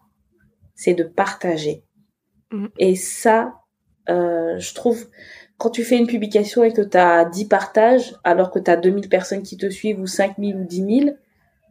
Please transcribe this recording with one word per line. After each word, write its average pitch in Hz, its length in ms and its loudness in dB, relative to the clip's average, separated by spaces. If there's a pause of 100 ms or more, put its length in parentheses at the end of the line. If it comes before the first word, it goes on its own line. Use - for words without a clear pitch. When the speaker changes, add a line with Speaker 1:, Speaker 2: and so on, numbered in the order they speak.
(720)
Speaker 1:
c'est 180 220 0
de 165 80 -2
partager. 160 800 -4 (680)
Speaker 2:
Mhm. 202 180 -8 (100)
Speaker 1:
Et 185 160 4
ça, 226 580 0 (560)
euh, 175 480 -2
je - 160 -12
trouve, 233 320 -2 (520)
quand 226 120 -2
tu 233 140 -6
fais 240 140 2
une 233 100 2
publication 214 560 0
et 226 100 4
que 220 80 0
t'as 175 440 4
dix 180 200 -6
partages, 220 800 2
alors 185 280 2
que 190 80 -2
t'as 175 180 2
deux 180 120 2
mille 196 200 -2
personnes 190 340 -2
qui 196 140 -16
te 196 120 -6
suivent, 190 320 -6
ou 190 60 -8
cinq 196 300 -2
mille 202 200 -4
ou 190 80 -6
dix 175 160 -6
mille, 269 360 0 (540)